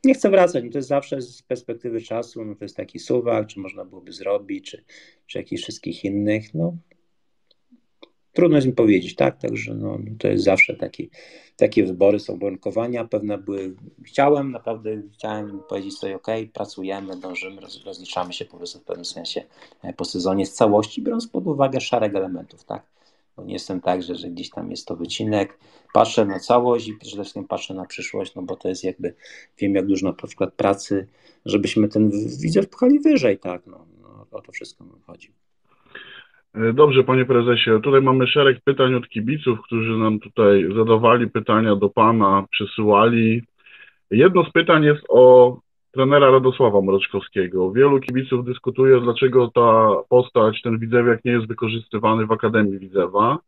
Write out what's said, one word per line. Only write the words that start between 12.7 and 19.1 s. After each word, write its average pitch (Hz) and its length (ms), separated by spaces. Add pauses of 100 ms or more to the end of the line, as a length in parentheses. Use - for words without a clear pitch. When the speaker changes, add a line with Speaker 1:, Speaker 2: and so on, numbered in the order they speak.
Speaker 1:
pewne 104 340
były, 98 360 (300)
chciałem, 139 460
naprawdę 110 520 (120)
chciałem 104 540
powiedzieć 98 300
sobie, 98 180
okej, 110 320
pracujemy, 98 680
dążymy, 92 440
roz-, 95 240
rozliczamy 90 480
się - 120
po - 120
prostu 87 220
w - 60
pewnym 87 200
sensie, - 380 (400)